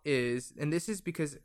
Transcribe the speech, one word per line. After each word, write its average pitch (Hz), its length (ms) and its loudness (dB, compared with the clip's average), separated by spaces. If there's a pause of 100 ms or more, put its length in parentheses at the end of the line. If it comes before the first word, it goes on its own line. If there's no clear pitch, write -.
is, 123 540 2
and 147 140 0
this 170 160 0
is 208 120 -2
because 160 440 -4